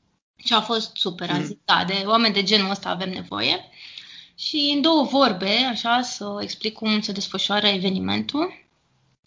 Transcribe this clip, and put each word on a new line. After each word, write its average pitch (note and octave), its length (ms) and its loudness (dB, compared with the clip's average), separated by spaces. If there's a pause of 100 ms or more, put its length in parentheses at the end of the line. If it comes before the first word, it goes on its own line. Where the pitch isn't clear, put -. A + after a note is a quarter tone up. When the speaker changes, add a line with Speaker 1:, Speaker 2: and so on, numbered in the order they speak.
(440)
Speaker 1:
Și - 80 0
a A3+ 80 4
fost A3 340 -4
super. F3+ 360 -4
Am F3 80 0
Speaker 2:
Mm. F3+ 60 -2
Speaker 1:
zis: C#3+ 200 -8
„Da, F3+ 220 4
de G3 200 -2
oameni A3 280 4
de G3+ 80 2
genul G3 280 2
ăsta G3 180 -6
avem F3+ 220 -4
nevoie.” E3 600 -4 (680)
Și, C#4+ 360 -2
în C#4+ 60 0
două D#4 240 4
vorbe, G#3 460 2 (200)
așa, A#3 320 0
să G3+ 380 -8
explic G#3 320 -6
cum G#3+ 280 0
se G#3+ 120 -6
desfășoară G3+ 540 0
evenimentul. G3+ 1000 0 (640)